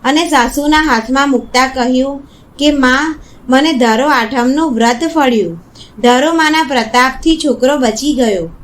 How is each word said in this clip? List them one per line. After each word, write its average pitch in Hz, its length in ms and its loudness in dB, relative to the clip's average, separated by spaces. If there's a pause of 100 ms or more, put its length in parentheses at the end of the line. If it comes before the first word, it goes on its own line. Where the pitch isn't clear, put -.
અને 311 240 0
સાસુના 294 540 0
હાથમાં 269 480 0
મૂકતા 254 360 0
કહ્યું 262 640 -2 (300)
કે, 294 140 2
"માં, 277 420 0 (340)
મને 285 240 2
ધરો 240 360 2
આઠમનું 262 640 0
વ્રત 233 400 0
ફળ્યું." 214 500 0 (340)
ધરો 247 340 2
માના 320 300 2
પ્રતાપથી 254 720 0
છોકરો 277 400 0
બચી 254 380 -2
ગયો. 208 320 0 (180)